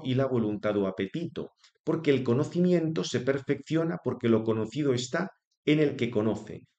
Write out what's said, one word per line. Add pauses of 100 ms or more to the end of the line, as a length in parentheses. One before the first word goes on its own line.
y
la
voluntad
o
apetito, (320)
porque
el
conocimiento
se
perfecciona
porque
lo
conocido
está (340)
en
el
que
conoce, (180)